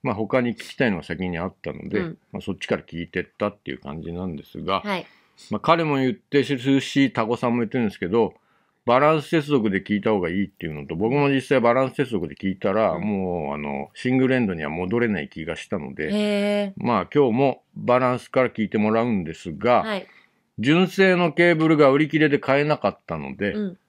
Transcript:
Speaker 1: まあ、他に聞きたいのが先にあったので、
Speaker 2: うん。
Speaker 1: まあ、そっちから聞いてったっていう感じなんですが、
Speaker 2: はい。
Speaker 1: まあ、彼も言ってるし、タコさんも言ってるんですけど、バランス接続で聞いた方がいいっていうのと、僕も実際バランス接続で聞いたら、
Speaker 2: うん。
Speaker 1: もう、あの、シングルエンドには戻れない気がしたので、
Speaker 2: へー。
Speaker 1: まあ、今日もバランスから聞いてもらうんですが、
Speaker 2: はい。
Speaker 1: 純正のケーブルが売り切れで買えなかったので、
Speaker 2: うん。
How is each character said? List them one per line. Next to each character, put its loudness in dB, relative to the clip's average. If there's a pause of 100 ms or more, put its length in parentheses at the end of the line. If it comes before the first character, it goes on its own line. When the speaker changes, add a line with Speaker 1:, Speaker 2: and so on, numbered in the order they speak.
Speaker 1:
ま -2
あ、 -2
他 0
に 0
聞 -6
き -16
た 2
い 2
の -2
が -8
先 -6
に -4
あ -4
っ -10
た -8
の -12
で、 -2
Speaker 2:
う -2
ん。 -10 (140)
Speaker 1:
ま -10
あ、 -12
そ -8
っ -8
ち -12
か -2
ら -8
聞 -10
い -10
て -6
っ -8
た -6
っ -8
て -14
い -8
う -20
感 -12
じ -10
な -8
ん -8
で -14
す -14
が、 -4
Speaker 2:
は -6
い。 -10 (460)
Speaker 1:
ま -4
あ、 -4
彼 2
も 0
言 2
っ -4
て -2
る 0
し、 0
タ 0
コ -2
さ -2
ん 0
も 0
言 -2
っ -10
て -4
る 0
ん 0
で -4
す -20
け -4
ど、 2 (520)
バ 4
ラ 4
ン 0
ス -14
接 2
続 2
で -2
聞 0
い -2
た 2
方 2
が -2
い -4
い 0
っ -14
て -14
い -6
う -8
の -10
と、 -6
僕 0
も 2
実 0
際 2
バ 4
ラ 2
ン -2
ス -16
接 0
続 -4
で -14
聞 -4
い -4
た -2
ら、 2
Speaker 2:
う -4
ん。 -6
Speaker 1:
も -4
う、 -4
あ -6
の、 -8
シ -4
ン 2
グ 4
ル 2
エ 2
ン 0
ド -2
に -6
は -4
戻 -4
れ 0
な -2
い -8
気 -12
が -8
し -16
た -6
の -10
で、 -6
Speaker 2:
へ -2
ー。 -12
Speaker 1:
ま 0
あ、 -6
今 4
日 2
も 0 (120)
バ 2
ラ 2
ン -4
ス -18
か 2
ら 0
聞 -4
い -2
て -2
も 2
ら 2
う 0
ん 0
で -10
す -10
が、 2
Speaker 2:
は -4
い。 -10 (500)
Speaker 1:
純 4
正 4
の 2
ケ 6
ー 4
ブ 4
ル 6
が 8
売 4
り 2
切 0
れ 6
で 2
買 2
え 2
な 2
か 0
っ -8
た -6
の -8
で、 -2
Speaker 2:
う -4
ん。 -6 (100)